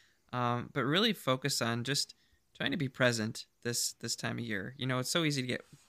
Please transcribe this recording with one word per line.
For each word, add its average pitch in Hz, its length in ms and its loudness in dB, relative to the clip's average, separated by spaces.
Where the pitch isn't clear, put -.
um, 120 400 0
but 135 120 0
really 190 280 4
focus 135 500 0
on 117 220 0
just 139 300 -2
trying 262 140 -2
to 269 60 0
be 139 120 0
present 117 580 2
this, - 380 -2
this 117 160 -6
time 120 220 -4
of 120 60 -6
year. 110 320 -4
You 123 100 -4
know, 127 120 2
it's 127 120 -2
so 170 140 2
easy 143 180 2
to 123 60 -4
get - 160 -4